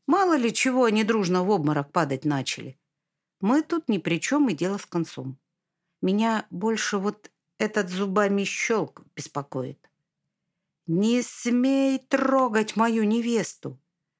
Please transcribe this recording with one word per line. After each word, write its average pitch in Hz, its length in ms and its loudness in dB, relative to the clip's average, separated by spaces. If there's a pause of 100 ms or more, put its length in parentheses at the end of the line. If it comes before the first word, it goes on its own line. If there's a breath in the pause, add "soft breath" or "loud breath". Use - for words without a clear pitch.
Мало 359 300 4
ли 233 160 0
чего 254 320 2
они 220 200 4
дружно 185 380 2
в 185 80 0
обморок 151 420 0
падать 139 320 0
начали. 139 540 -4 (600)
Мы 254 220 2
тут 330 260 -4
ни 208 100 0
при 165 220 -2
чём 285 280 2
и 185 60 0
дело 185 240 -2
с - 80 -12
концом. 135 520 -6 (640)
Меня 214 480 0
больше 214 480 -4
вот 208 320 -6 (280)
этот 214 300 -2
зубами 196 560 0
щёлк - 580 -4 (140)
беспокоит. - 720 -8 (960)
«Не 220 360 2
смей 269 760 0
трогать 262 760 2
мою 226 280 2
невесту!» 220 760 -2 (400)